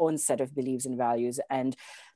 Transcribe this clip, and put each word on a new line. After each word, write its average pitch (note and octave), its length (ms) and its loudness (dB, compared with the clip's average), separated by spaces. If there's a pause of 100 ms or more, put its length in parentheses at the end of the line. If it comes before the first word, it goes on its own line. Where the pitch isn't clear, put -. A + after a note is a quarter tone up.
own D#3+ 160 4
set C#3 240 2
of C3+ 140 -2
beliefs C3 320 -2
and B2+ 100 -2
values, A#2+ 420 2 (120)
and C3 260 0 (400)